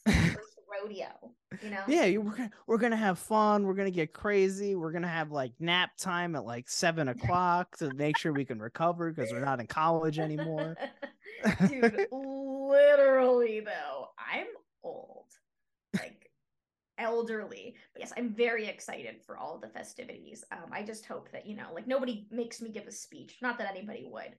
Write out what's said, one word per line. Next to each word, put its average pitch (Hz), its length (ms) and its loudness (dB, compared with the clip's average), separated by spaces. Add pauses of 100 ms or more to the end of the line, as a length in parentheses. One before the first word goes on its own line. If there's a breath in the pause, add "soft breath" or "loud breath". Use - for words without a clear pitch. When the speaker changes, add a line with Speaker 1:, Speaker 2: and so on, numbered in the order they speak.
Speaker 1:
<laughs> 165 260 6
Speaker 2:
first - 280 -10 (120)
rodeo, 202 600 -10 (260)
you 214 120 -12
know? 196 160 -6
Speaker 1:
Yeah, 302 180 4
you, 196 160 4
we're 208 160 -4
gonna, 233 140 -6 (140 loud breath)
we're 226 120 2
gonna 226 180 2
have 208 240 0
fun. 214 460 4
We're 190 80 2
gonna 196 180 0
get 165 220 -2
crazy. 196 640 2
We're 165 180 -2
gonna 175 160 -2
have, 160 220 -2
like, 131 280 -2
nap 175 380 2
time 175 380 -2
at, 117 100 -2
like, 120 240 -8
seven 165 400 2
o'clock 175 680 2
to 147 140 -2
make 147 260 0
sure 165 160 -2
we 139 120 0
can 117 160 -6
recover 165 520 -2
'cause 120 200 -4
we're 123 80 -4
not 135 180 0
in 110 80 -8
college 160 520 2
anymore. 156 600 -2
Speaker 2:
<laughs> - 880 -2
Dude, 240 400 4
Speaker 1:
<laughs> - 40 -20
Speaker 2:
literally, 269 1500 6
though, 147 560 -8
I'm 220 300 -6 (360)
old. - 480 -14 (640)
Like, - 320 -12 (680)
elderly. 220 800 -4 (180 soft breath)
But - 80 -16
yes, - 160 -12
I'm 233 180 -2
very 226 320 2
excited 120 580 -12
for - 120 -14
all 151 180 -10
of 208 60 -16
the - 80 -12
festivities. - 840 -16
Um, 170 200 -12
I 202 120 -8
just 214 220 -14
hope 143 260 -12
that, - 160 -14
you 208 80 -10
know, - 180 -14
like, 208 140 -10
nobody 247 440 -4
makes 233 300 -8
me 226 100 -12
give 220 160 -12
a - 60 -16
speech. - 480 -18
Not 240 180 -4
that 208 120 -6
anybody 190 340 -12
would, 101 340 -14